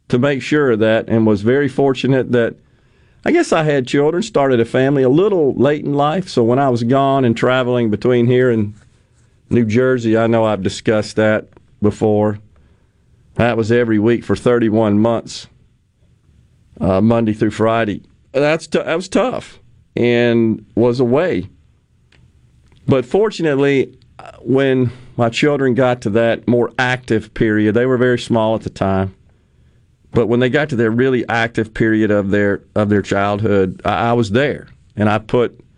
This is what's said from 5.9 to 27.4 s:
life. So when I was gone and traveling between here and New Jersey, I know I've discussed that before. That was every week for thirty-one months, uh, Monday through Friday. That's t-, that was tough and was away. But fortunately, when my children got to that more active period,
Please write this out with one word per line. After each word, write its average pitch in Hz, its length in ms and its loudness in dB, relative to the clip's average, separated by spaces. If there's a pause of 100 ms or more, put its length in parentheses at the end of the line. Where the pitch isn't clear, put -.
life. 151 340 -2
So 120 160 0
when 123 140 2
I 139 100 2
was 120 140 -2
gone 135 420 2
and 117 100 2
traveling 123 560 0
between 120 340 0
here 127 240 2
and 107 240 -2 (760)
New 120 160 2
Jersey, 117 520 0
I 113 100 2
know 113 180 2
I've 104 180 -2
discussed 107 540 -2
that 107 320 0 (320)
before. 104 580 0 (960)
That 113 220 0
was 110 120 -2
every 117 300 2
week 113 240 0
for 101 140 -2
thirty-one 113 600 2
months, 113 500 -2 (1300)
uh, 95 220 0
Monday 113 320 2
through 107 180 -2
Friday. 110 520 -2 (280)
That's 147 340 -2
t-, 165 160 -2
that 156 140 -4
was 185 140 -8
tough - 500 -4 (380)
and 117 680 0 (100)
was 120 260 2
away. 143 480 -2 (1400)
But 131 180 2
fortunately, 143 920 0 (420)
when 131 500 0 (280)
my 120 120 0
children 135 440 0
got 123 300 0
to 110 80 -4
that 113 360 0
more 120 320 0
active 123 540 -4
period, 107 420 0